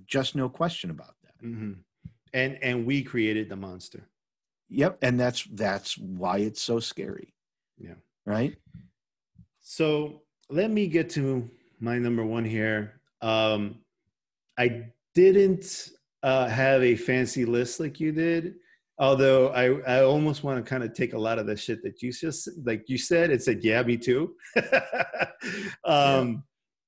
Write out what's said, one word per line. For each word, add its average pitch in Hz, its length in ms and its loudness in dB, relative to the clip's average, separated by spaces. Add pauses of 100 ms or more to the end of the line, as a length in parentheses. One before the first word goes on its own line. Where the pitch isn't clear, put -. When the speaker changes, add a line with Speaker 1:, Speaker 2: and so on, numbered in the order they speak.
Speaker 1:
just 135 280 -2
no 131 140 -2
question 170 420 -6
about - 320 -16
that. - 240 -20
Speaker 2:
Mm-hmm. 110 260 -10 (600)
And, 131 280 -2
and 123 240 -2
we 139 160 0
created 110 460 -2
the 101 80 -12
monster. 92 520 -14 (600)
Speaker 1:
Yep, 143 320 0
and 123 160 2
that's, 123 340 -2
that's 98 460 -4
why 92 400 -4
it's 107 240 -4
so 117 180 -2
scary. - 520 -10 (460)
Speaker 2:
Yeah. 87 160 -18 (320)
Speaker 1:
Right? 110 300 -2 (1040)
Speaker 2:
So 151 600 -2 (260)
let 180 220 0
me 208 180 0
get 160 220 0
to 135 380 -2 (300)
my 117 200 -2
number 120 260 0
one 113 200 -2
here. 107 560 -4 (220)
Um, 110 540 0 (840)
I 117 280 0 (280)
didn't, 190 760 4 (340)
uh, 131 240 2
have 131 340 4
a 120 140 6
fancy 127 480 0
list 120 360 0
like 156 200 -6
you 156 120 -2
did, 165 420 -2 (440)
although 135 500 6
I, 127 300 2 (200)
I 135 40 6
almost 147 420 4
wanna 131 180 -2
kinda 123 260 -4
take 120 260 -4
a 113 40 -4
lot 113 200 0
of 107 80 -2
the 107 100 -2
shit - 260 -6
that 101 200 -10
you 123 100 -6
just, - 360 -8 (160)
like 117 240 -2
you 131 100 -2
said, 170 320 2
it 127 120 2
said, 107 220 0
"Yeah, 110 180 4
me 120 140 2
too." 131 380 -2 (100)
<laughs> - 200 -2 (1200)
Um, 139 600 2 (440)